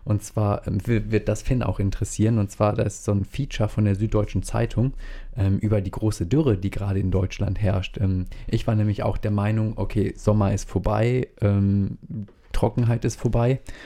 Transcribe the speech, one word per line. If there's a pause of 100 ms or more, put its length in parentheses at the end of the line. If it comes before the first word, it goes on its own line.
Und
zwar,
ähm,
wi-,
wird
das
Finn
auch
interessieren.
Und
zwar,
da
ist
so
ein
Feature
von
der
Süddeutschen
Zeitung, (440)
ähm,
über
die
große
Dürre,
die
gerade
in
Deutschland
herrscht.
Ähm, (220)
ich
war
nämlich
auch
der
Meinung,
okay,
Sommer
ist
vorbei, (120)
ähm, (540)
Trockenheit
ist
vorbei. (260)